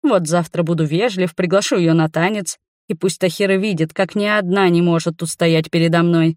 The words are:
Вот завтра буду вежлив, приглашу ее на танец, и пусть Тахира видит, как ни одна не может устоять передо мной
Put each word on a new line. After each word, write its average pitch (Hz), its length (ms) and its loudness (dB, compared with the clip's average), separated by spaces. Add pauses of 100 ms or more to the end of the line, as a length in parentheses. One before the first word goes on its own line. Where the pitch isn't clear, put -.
Вот 190 260 0
завтра 170 360 -2
буду 160 220 0
вежлив, 180 500 -2
приглашу 190 400 0
ее 170 180 2
на 160 160 2
танец, 185 480 -4 (320)
и 185 60 -4
пусть - 240 -4
Тахира 190 340 0
видит, 190 400 -2
как - 220 -2
ни 208 100 0
одна 196 440 0
не 170 120 4
может 165 400 0
устоять 165 480 0
передо 170 320 2
мной 165 360 2